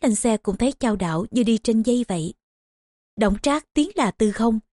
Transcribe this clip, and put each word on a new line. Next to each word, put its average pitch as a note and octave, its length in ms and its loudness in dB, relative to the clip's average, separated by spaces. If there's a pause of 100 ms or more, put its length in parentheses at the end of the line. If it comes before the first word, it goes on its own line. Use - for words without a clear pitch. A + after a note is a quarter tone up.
lên A#3 140 2
xe A3 220 0
cũng G3 200 -4
thấy B3+ 160 0
chao A3 240 -2
đảo F3 340 -4
như A#3+ 120 0
đi A3 160 2
trên A3+ 240 0
dây B3 260 0
vậy. E3+ 260 -6 (840)
Đổng G3+ 220 0
Trác C#4+ 360 -2
tiếng D4+ 200 0
là A#3 160 0
Tư G#3 220 0
Không, A3 280 0 (120)